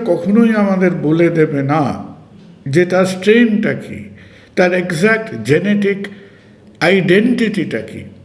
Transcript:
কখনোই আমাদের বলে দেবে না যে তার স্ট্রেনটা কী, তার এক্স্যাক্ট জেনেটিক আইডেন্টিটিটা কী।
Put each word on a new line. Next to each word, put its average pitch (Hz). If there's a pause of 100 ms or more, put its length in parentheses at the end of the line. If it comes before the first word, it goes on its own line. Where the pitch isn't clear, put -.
(100)
কখনোই 214 (100)
আমাদের 185 (160)
বলে 165 (100)
দেবে 151 (100)
না 156 (920)
যে 175 (100)
তার 185
স্ট্রেনটা 214
কী, - (560)
তার 180
এক্স্যাক্ট 185 (200)
জেনেটিক 196 (800)
আইডেন্টিটিটা 190 (100)
কী। 95 (220)